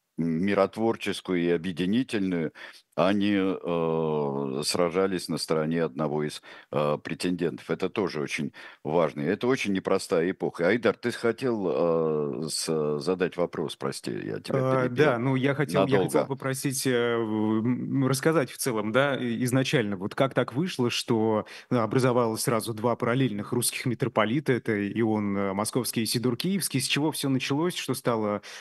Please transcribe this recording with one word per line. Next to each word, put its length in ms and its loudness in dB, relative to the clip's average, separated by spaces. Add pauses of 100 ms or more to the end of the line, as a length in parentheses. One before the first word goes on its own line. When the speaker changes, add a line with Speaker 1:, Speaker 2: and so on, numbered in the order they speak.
(200)
Speaker 1:
миротворческую 1200 0
и 100 2
объединительную, 1000 0 (440)
а 160 4
не, 240 2
э, 1300 0
сражались 680 0
на 100 -2
стороне 440 0
одного 400 -2
из, 180 -6 (300)
э, 320 0
претендентов. 680 -4
Это 180 -2
тоже 320 -2
очень 320 -4 (300)
важно. 380 0
И 40 -2
это 220 0
очень 260 0
непростая 580 0
эпоха. 380 -2
Айдар, 280 2
ты 140 -4
хотел, 1300 0
э, 40 -6
с-, 500 -2
задать 380 0
вопрос, 400 -2
прости, 340 -6
я 300 -6
тебя 220 0
Speaker 2:
Э, 240 2
Speaker 1:
перебил 20 -2
Speaker 2:
да, 300 2
ну, 160 2
я 180 2
хотел, 340 2
я 120 4
хотел 240 2
Speaker 1:
надолго. 20 -2
Speaker 2:
попросить, 640 -4
э, 300 2
в-, 480 2
м, 420 0
рассказать 420 2
в 80 -16
целом, 360 -2
да, 240 2
и, 260 -2
изначально, 540 2
вот 180 -6
как 180 2
так 200 0
вышло, 360 0
что, 560 0 (240)
э, 60 0
образовалось 680 2
сразу 300 0
два 220 0
параллельных 560 0
русских 340 -2
митрополита, 680 2
это 180 0 (180)
Иоанн, 480 0
э, 160 0
Московский 500 -2
и 20 0
Сидор 320 0
Киевский, 420 -2
с 80 -2
чего 240 0
всё 160 -4
началось, 480 0
что 180 -4
стало, 480 0 (200)